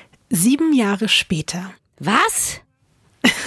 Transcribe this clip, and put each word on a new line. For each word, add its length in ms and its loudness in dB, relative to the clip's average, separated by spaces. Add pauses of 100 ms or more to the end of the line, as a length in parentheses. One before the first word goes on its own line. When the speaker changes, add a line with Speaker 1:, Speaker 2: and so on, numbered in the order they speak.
(300)
Speaker 1:
Sieben 420 2
Jahre 360 0
später. 640 -4 (260)
Speaker 2:
Was? 600 0 (600)
Speaker 1:
<laughs> 80 4 (160)